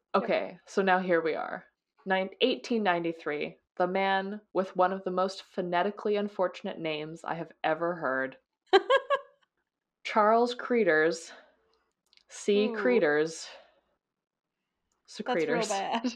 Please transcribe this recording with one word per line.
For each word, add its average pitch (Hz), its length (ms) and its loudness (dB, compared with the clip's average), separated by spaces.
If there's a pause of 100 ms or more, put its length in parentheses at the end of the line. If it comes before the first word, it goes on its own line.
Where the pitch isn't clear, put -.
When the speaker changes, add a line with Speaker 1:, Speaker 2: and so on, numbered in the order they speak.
(140)
Speaker 1:
Yep. 196 80 4
Speaker 2:
Okay, 180 440 -2
so - 160 0
now 190 180 4
here 180 200 4
we 160 140 0
are. - 300 -8 (420)
Nine-, 190 240 0 (100)
eighteen 240 440 0
ninety-three. 165 720 -2 (180)
The 180 100 2
man 196 540 -2 (120)
with 185 240 -2
one 180 160 4
of 190 120 -6
the 185 60 -4
most 185 320 -2
phonetically 190 720 -2
unfortunate 196 640 -4
names 160 460 -8
I 160 100 -6
have 165 180 -8 (120)
ever 160 320 0
heard. 131 400 -4 (360)
Speaker 1:
<laughs> 370 60 8 (1300)
Speaker 2:
Charles 233 500 2
Creeders. 175 800 0 (960)
C. 208 380 2
Speaker 1:
Ooh. 226 100 -4
Speaker 2:
Creeders. 160 720 2 (1600)
Speaker 1:
That's 214 400 -4
real 220 160 0
Speaker 2:
Secretors. 208 60 -2
Speaker 1:
bad. 233 480 -2